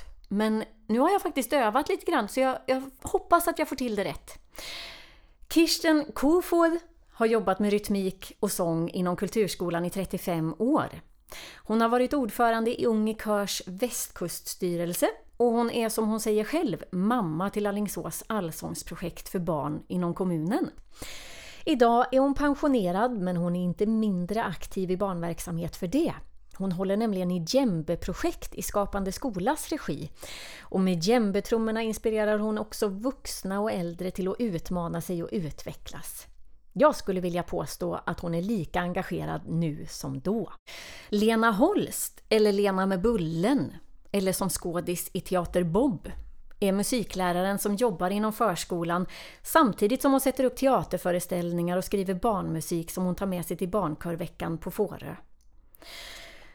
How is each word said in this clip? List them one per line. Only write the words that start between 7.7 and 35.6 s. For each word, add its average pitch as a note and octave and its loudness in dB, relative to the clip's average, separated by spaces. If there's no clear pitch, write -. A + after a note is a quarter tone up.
rytmik G3+ -2
och G3+ 0
sång E3 0
inom F3+ 0
Kulturskolan F3 0
i F3 -2
trettiofem F3 -2
år. A#3 0
Hon A3+ 0
har A3+ 6
varit B3 4
ordförande A#3 2
i - 2
Ung A3 4
i A3 -2
Körs G#3 0
västkuststyrelse, F3+ -2
och A#3+ 4
hon A#3 2
är, A3+ 0
som A3 0
hon A3 0
säger G#3+ 2
själv, C#4+ 0
mamma F#3 0
till G#3 -2
Alingsås G3+ -4
allsångsprojekt E3 -6
för G3 -2
barn D#3 -2
inom F3+ 0
kommunen. F3+ 0
Idag A#3 6
är C4 6
hon C#4 4
pensionerad, B3+ 2
men F3+ 0
hon F3 0
är F3+ 0
inte F3+ 0
mindre G#3 0
aktiv F#3 -4
i F#3 2
barnverksamhet E3+ -4
för F#3 -6
det. C4+ 2
Hon F#3+ -2
håller F#3+ 0
nämligen F#3+ 0
i F3+ -2
djembe-projekt F#3+ 0
i - -8
Skapande G3 -2
skolas A3+ -2
regi. D#3 -4
Och - -4
med F#3 2
djembe-trummorna A3 2
inspirerar G#3+ 0
hon G#3+ 0
också G#3+ -2
vuxna G3 -4
och G#3+ 0
äldre F3+ -4
till F#3 -4
att F#3+ -2
utmana E3+ -2
sig E3+ -4
och - -8
utvecklas. - -8